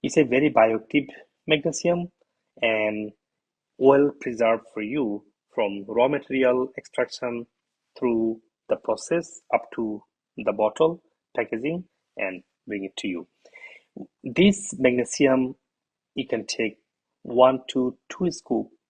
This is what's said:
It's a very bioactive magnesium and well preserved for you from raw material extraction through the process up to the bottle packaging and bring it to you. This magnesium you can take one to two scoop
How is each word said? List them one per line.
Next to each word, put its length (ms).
It's 140
a 60
very 280
bioactive 560
magnesium 600
and 500
well 320
preserved 420
for 100
you 400
from 320
raw 200
material 680
extraction 720
through 420
the 60
process 680
up 100
to 280
the 160
bottle 480
packaging 500
and 260
bring 160
it 140
to 100
you. 200
This 540
magnesium 800
you 140
can 180
take 320
one 380
to 260
two 220
scoop 360